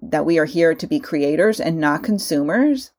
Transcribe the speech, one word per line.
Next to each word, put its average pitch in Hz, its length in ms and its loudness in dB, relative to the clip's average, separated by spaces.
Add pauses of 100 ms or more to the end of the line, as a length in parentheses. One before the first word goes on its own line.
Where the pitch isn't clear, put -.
that 151 220 -2
we 165 120 2
are 156 80 4
here 165 300 2
to - 100 -12
be 151 140 -2
creators 160 600 0
and 165 200 -2
not 147 240 0
consumers, 208 960 0